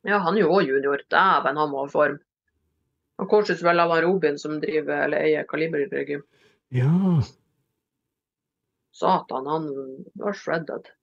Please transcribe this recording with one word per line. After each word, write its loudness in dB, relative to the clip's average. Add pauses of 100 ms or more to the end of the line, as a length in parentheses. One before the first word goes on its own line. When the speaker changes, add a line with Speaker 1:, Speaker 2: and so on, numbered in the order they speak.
Speaker 1:
Ja, 2
han 2
er 2
jo 4
også 4
junior. 0 (120)
Dæven, 2
han 0
var -4
i -12
form. 2 (1000)
Han -6
coaches 2
vel 4
av 2
han 2
Robin 0
som -8
driver, -2
eller -2
eier 0
Kaliber -4
Gym. -6 (500)
Speaker 2:
Ja. 2 (1700)
Speaker 1:
Satan, -2
han -4 (460)
var -6
shredded. -6 (140)